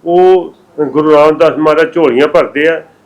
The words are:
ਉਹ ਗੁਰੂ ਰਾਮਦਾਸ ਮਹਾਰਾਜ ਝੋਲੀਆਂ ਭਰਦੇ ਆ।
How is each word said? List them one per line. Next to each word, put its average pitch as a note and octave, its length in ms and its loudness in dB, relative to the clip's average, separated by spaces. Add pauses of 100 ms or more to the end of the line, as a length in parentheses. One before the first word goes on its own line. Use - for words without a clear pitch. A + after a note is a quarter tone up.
ਉਹ F3+ 480 0 (260)
ਗੁਰੂ D3+ 340 -2
ਰਾਮਦਾਸ D3+ 440 2
ਮਹਾਰਾਜ D#3 360 0
ਝੋਲੀਆਂ D3 340 0
ਭਰਦੇ D3+ 400 -2
ਆ। D#3+ 160 -4 (220)